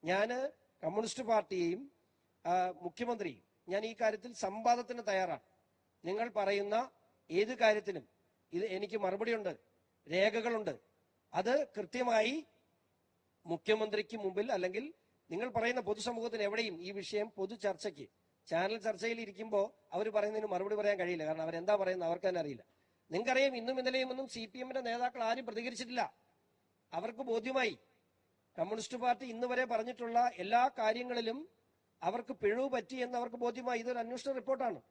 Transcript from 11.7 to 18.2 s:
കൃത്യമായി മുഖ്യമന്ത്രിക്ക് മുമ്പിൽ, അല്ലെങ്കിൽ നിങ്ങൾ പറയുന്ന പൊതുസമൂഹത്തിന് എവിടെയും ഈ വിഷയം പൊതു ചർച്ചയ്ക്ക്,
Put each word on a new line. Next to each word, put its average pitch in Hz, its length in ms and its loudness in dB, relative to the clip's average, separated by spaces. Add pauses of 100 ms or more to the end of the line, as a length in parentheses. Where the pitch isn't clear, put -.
കൃത്യമായി 240 720 2 (1000)
മുഖ്യമന്ത്രിക്ക് 214 680 0
മുമ്പിൽ, 208 360 -2
അല്ലെങ്കിൽ 196 420 -2 (360)
നിങ്ങൾ 208 180 -2
പറയുന്ന 233 320 0
പൊതുസമൂഹത്തിന് 226 600 -2
എവിടെയും 202 400 -2
ഈ 185 80 -8
വിഷയം 208 400 -2
പൊതു 196 240 -6
ചർച്ചയ്ക്ക്, 185 540 -4 (380)